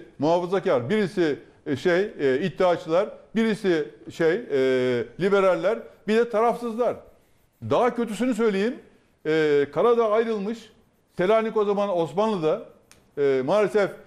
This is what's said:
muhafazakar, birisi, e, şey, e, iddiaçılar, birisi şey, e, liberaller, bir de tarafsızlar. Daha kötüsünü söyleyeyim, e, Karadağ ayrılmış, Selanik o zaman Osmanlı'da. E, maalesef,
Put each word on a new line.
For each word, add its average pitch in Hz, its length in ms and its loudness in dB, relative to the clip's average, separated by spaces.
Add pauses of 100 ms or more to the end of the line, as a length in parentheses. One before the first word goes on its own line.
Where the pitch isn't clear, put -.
(200)
muhafazakar, 170 680 0
birisi, 180 500 0 (260)
e, 147 100 -2
şey, 185 440 0
e, 135 200 2
iddiaçılar, 175 720 0 (260)
birisi 190 540 0 (220)
şey, 165 220 2
e, 143 260 -2 (600)
liberaller, 190 600 2 (280)
bir 214 100 2
de 233 120 2
tarafsızlar. 233 640 -2 (760)
Daha 226 260 2
kötüsünü 233 380 -2
söyleyeyim, 214 420 0 (500)
e, 151 480 2
Karadağ 226 380 2
ayrılmış, 226 600 -2 (460)
Selanik 220 400 2
o 208 80 2
zaman 202 320 -2
Osmanlı'da. 175 640 0 (560)
E, 139 280 2
maalesef, 202 460 2 (160)